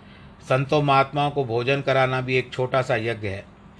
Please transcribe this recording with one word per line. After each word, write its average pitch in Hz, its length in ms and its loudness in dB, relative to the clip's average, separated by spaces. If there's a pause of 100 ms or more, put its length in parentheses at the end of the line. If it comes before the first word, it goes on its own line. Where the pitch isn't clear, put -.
(420)
संतों 135 400 2
महात्माओं 143 500 2
को 143 140 -2
भोजन 120 360 0
कराना 131 400 2
भी 131 140 -2
एक 127 180 -2
छोटा 127 280 0
सा 123 140 0
यज्ञ 110 320 -4
है, 98 180 -8 (340)